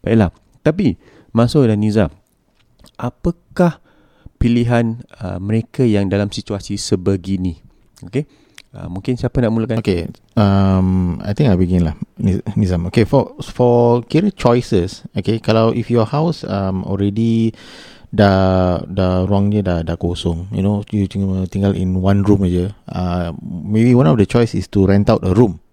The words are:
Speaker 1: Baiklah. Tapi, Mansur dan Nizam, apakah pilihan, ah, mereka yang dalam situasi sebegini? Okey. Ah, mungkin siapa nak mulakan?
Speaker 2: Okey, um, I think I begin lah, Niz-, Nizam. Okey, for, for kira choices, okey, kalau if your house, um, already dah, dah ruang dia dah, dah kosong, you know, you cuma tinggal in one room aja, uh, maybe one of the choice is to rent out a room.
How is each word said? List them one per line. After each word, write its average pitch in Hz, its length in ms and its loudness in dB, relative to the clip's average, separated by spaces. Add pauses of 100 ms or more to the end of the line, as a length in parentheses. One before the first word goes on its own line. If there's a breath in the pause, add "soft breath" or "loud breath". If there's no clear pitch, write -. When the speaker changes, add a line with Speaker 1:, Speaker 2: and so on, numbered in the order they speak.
Speaker 1:
Baiklah. 113 320 2 (240)
Tapi, 156 400 0 (320 soft breath)
Mansur 120 320 2
dan 107 160 0
Nizam, 107 320 0 (880)
apakah - 800 -4 (560 soft breath)
pilihan, 120 640 0 (220)
ah, 92 180 -8
mereka 110 460 -2
yang 101 260 2
dalam 101 160 0
situasi 101 480 -8
sebegini? 92 880 -4 (420)
Okey. 139 220 -6 (460 soft breath)
Ah, 87 160 -14
mungkin 101 320 -6
siapa - 240 -4
nak 110 80 0
mulakan? 113 320 -2
Speaker 2:
Okey, 87 240 -2 (240)
um, 95 880 2
I 101 160 -6
think 131 160 2
I 90 80 2
begin 90 240 2
lah, 78 100 -2 (220)
Niz-, - 240 -2 (160)
Nizam. 90 320 0
Okey, 107 160 2
for, 135 400 0
for 120 640 2
kira 185 240 0
choices, 117 800 0
okey, 107 320 -4
kalau 113 320 2
if 120 160 -4
your 113 160 2
house, 156 400 -2
um, 95 400 -4
already 110 640 0 (560 loud breath)
dah, 95 800 2
dah 92 400 0
ruang 101 240 2
dia 107 80 0
dah, 87 240 -2
dah 85 160 -6
kosong, 87 560 -4
you 95 80 -2
know, 101 240 0
you 101 160 -2
cuma 95 480 -4
tinggal 98 240 0
in 92 240 0
one 98 240 2
room 98 240 4
aja, 90 240 -2 (240)
uh, 87 480 -4
maybe 107 480 0
one 131 160 4
of 143 80 4
the 104 80 4
choice 117 320 0
is 95 160 -4
to 95 160 4
rent 98 240 4
out 110 80 2
a 92 160 0
room. 101 240 2 (120)